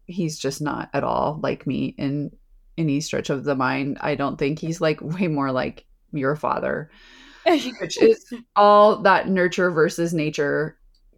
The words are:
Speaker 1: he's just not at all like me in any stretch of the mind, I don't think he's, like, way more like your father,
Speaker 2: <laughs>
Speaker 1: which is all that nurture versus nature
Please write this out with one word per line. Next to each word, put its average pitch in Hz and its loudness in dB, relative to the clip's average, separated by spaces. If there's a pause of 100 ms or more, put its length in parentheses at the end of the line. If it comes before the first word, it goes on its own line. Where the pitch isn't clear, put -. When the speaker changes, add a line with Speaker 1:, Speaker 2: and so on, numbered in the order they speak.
Speaker 1:
he's 170 -4
just 139 -6
not 143 -6
at 143 -2
all 123 -2
like - -6
me 135 -4
in 139 -6 (460)
any 147 0
stretch 139 -6
of 139 -4
the 143 -2
mind, 131 -2
I 147 -2
don't 139 -4
think 151 -2
he's, 160 -8
like, 156 0
way 175 -4
more 139 -2
like 127 -4 (280)
your 143 -2
father, 139 -4 (540)
Speaker 2:
<laughs> 262 0
Speaker 1:
which 170 -8
is 220 4 (320)
all 208 8
that 185 4
nurture 180 2
versus 170 2
nature 151 -2 (400)